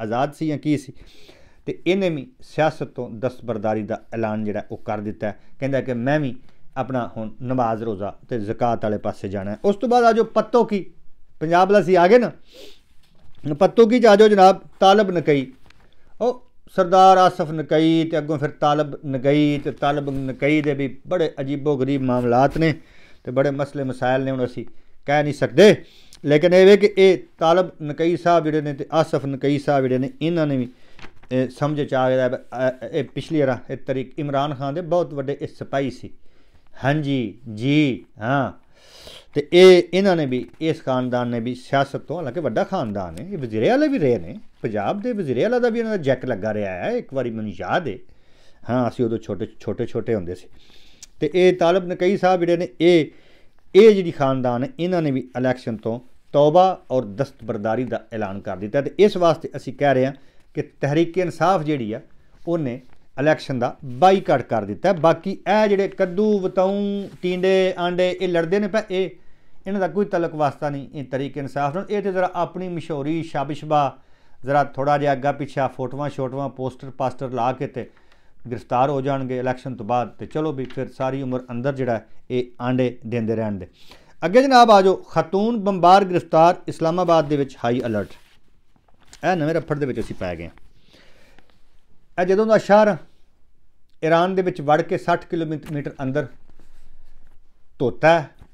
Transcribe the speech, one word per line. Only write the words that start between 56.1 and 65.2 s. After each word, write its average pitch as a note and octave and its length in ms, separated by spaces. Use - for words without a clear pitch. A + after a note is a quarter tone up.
ਤੌਬਾ E3 580
ਔਰ C3 140
ਦਸਤਬਰਦਾਰੀ A2+ 800
ਦਾ A2+ 280
ਐਲਾਨ G2+ 280
ਕਰ G2 160
ਦਿੱਤਾ। G#2+ 240
ਤੇ C#3+ 180
ਇਸ G3+ 180
ਵਾਸਤੇ E3 400
ਅਸੀਂ - 160
ਕਹਿ C#3 220
ਰਹੇ B2+ 120
ਹਾਂ C#3 60
ਕਿ D3+ 80
ਤਹਿਰੀਕ E3 560
ਇਨਸਾਫ E3+ 440
ਜਿਹੜੀ C3+ 300
ਆ, B2+ 80
ਉਹਨੇ C#3 320
ਇਲੈਕਸ਼ਨ D3 380
ਦਾ A#2+ 260
ਬਾਈਕਾਟ D3+ 580
ਕਰ A2+ 220
ਦਿੱਤਾ। G#2 280
ਬਾਕੀ D#3+ 380